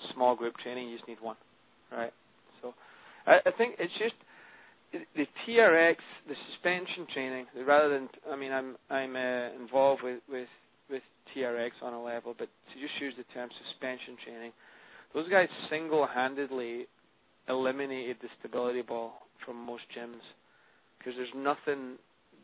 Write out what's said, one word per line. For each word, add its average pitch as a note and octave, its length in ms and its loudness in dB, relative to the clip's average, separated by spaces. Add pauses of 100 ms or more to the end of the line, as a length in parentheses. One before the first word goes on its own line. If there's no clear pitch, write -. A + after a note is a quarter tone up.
(140)
small B2 220 4
group A#2 260 -4
training, B2 260 -8
you A#2 80 -12
just - 120 -16
need A2+ 120 -14
one, A2 160 -10 (540)
right? A#2+ 220 -6 (480)
So B2 140 -10 (520)
I, E3 100 12 (100)
I F#3 100 6
think A#3 220 2
it's F3 200 -4
just A3+ 160 0 (800)
the, F3+ 80 -8 (160)
the D3 100 0 (180)
T A#3 160 4
R G3 140 10 (160)
X, - 100 2 (280)
the D3 60 -6 (160)
suspension F3+ 640 -4
training, C3 320 -4 (200)
rather D3 220 8
than, C3+ 200 0 (220)
I C#3 60 -6
mean, C#3 160 -6
I'm, C3 240 -4 (140)
I'm, C3 260 -4
uh, B2+ 460 -4
involved C3+ 400 4
with, B2 180 -6 (100)
with, B2 180 -8 (420)
with C3+ 120 -6 (300)
T C3+ 120 -2
R A#2+ 120 0
X A#2+ 260 -2
on B2 120 -8
a A#2 80 -8
level, A#2+ 360 -8
but A#2 100 -8 (240)
to - 80 -18
just C#3+ 200 -8
use C#3 160 -6
the B2+ 160 -12
term B2 160 -8 (160)
suspension B2+ 600 -8
training, A#2 280 -14 (600)
those D#3+ 160 -2
guys F#3 180 6 (220)
single-handedly C3+ 1160 0 (640)
eliminated C3 720 -2
the A#2+ 80 -12 (120)
stability B2 420 -2
ball A#2 320 -6 (300)
from B2 200 -12
most A#2+ 200 -10 (120)
gyms, A#2+ 240 -12 (800)
'cause B2 160 -8
there's B2 180 -8
nothing C#3 600 -4 (500)